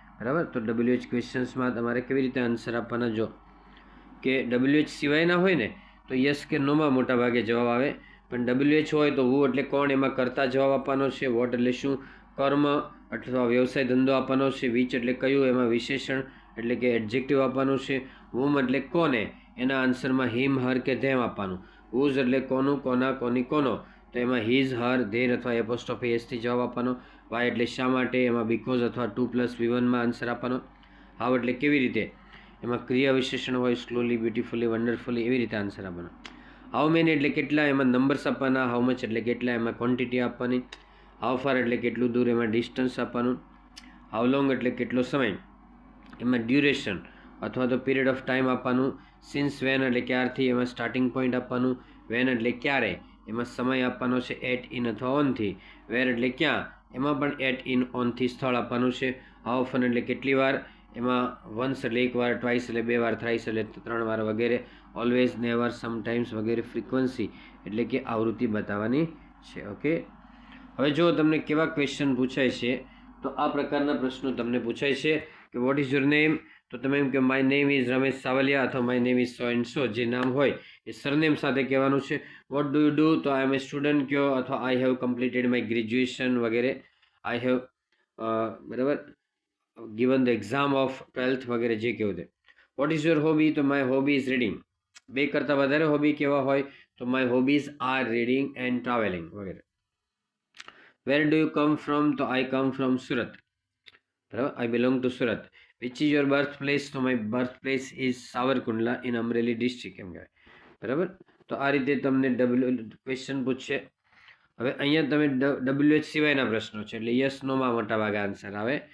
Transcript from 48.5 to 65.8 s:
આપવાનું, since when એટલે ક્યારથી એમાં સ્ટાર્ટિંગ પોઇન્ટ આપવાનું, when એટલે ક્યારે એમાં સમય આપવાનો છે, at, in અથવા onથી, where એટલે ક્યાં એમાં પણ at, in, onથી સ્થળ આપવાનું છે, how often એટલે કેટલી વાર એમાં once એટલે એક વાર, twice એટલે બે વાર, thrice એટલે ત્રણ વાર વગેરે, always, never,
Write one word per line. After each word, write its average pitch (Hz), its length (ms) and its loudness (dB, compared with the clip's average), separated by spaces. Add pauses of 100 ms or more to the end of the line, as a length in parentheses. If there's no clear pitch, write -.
આપવાનું, 127 480 0 (360)
since 143 180 -2 (100)
when 135 220 2
એટલે 123 160 0
ક્યારથી 127 460 0
એમાં 123 180 2
સ્ટાર્ટિંગ 123 480 -2
પોઇન્ટ 127 220 0
આપવાનું, 123 480 -2 (280)
when 127 200 2
એટલે 120 200 0
ક્યારે 117 500 -2 (280)
એમાં 117 160 -4
સમય 127 380 -2
આપવાનો 127 380 -2
છે, 127 340 -4
at, 123 260 -8
in 120 80 -2
અથવા 123 320 -2
onથી, 117 300 0 (400)
where 127 200 0
એટલે 120 180 0
ક્યાં 127 380 0 (280)
એમાં 139 240 -2
પણ 143 220 0
at, 131 340 -2
in, 127 60 4
onથી 123 480 -2
સ્થળ 123 260 -2
આપવાનું 123 380 0
છે, 127 260 -2
how 123 480 -4
often 127 200 0
એટલે 120 140 2
કેટલી 127 340 -2
વાર 135 300 2 (320)
એમાં 123 540 -2 (100)
once 131 260 -4
એટલે 120 180 2
એક 123 120 -2
વાર, 120 160 0
twice 120 360 0
એટલે 113 140 -2
બે 117 140 0
વાર, 117 160 2
thrice 117 360 -4
એટલે 110 140 -2
ત્રણ 113 420 -6
વાર 110 160 -2
વગેરે, 113 440 0 (340)
always, 123 300 2 (120)
never, 120 300 0 (160)